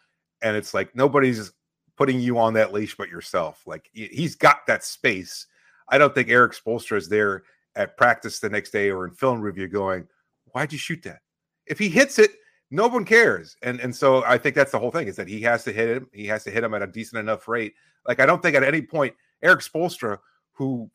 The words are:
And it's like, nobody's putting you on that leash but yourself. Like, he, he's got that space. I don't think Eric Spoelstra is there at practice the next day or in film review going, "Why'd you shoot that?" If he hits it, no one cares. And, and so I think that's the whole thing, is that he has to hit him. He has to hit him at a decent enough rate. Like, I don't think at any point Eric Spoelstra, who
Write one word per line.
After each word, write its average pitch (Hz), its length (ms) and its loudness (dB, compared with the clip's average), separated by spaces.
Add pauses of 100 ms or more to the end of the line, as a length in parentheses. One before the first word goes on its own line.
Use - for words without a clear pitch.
(420)
And 107 140 -2
it's - 180 -8
like, 98 200 -4
nobody's 127 580 2 (440)
putting 131 240 0
you 123 180 -2
on 113 160 4
that 107 180 4
leash 107 240 -6
but 98 120 -10
yourself. 85 580 -6
Like, 80 260 -14
he, 110 160 -14
he's 156 260 -6
got - 320 4
that 110 180 2
space. - 640 -4 (420)
I 135 100 4
don't 143 160 6
think 123 140 0
Eric 120 240 6
Spoelstra 113 460 -6
is 82 100 -8
there 101 360 0 (320)
at 101 200 -4
practice 117 440 2
the 107 100 -4
next 101 200 -6
day 101 200 0
or 92 160 -6
in 87 80 -14
film 123 260 0
review 95 280 -8
going, 95 380 -4 (460)
"Why'd 147 200 -6
you 147 60 -10
shoot 160 260 -10
that?" - 160 -16 (460)
If 156 120 -8
he 208 100 0
hits 247 300 2
it, 214 140 6 (380)
no 196 180 2
one 240 160 -2
cares. 160 580 2
And, 123 180 -6
and 123 140 -6
so 131 300 4
I 123 120 4
think 139 200 0
that's 139 160 2
the 123 60 0
whole 113 120 -2
thing, 160 160 -4
is 95 100 -10
that 92 120 -8
he 104 140 -8
has 117 220 0
to 113 80 -6
hit 113 240 0
him. 131 160 -10
He 104 140 -14
has 107 180 -4
to 104 60 -12
hit 113 140 -2
him 107 100 -4
at 101 80 -4
a 98 40 -6
decent 110 340 -10
enough 107 260 -6
rate. 113 280 -6 (320)
Like, 123 120 -2
I 131 80 -2
don't 165 160 2
think 151 140 2
at 131 80 4
any 147 180 0
point 139 320 -4 (280)
Eric 165 180 4
Spoelstra, 156 580 -6 (340)
who 131 420 -6